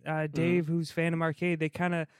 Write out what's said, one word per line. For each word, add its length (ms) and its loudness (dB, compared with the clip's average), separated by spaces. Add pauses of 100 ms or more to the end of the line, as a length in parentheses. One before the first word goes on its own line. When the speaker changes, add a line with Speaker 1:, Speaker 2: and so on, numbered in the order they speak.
Speaker 1:
uh, 40 -4
Speaker 2:
Mm-hmm. 240 -2
Speaker 1:
Dave, 320 2
who's 240 -2
Phantom 320 0
Arcade, 360 0
they 120 0
kinda 360 -2 (140)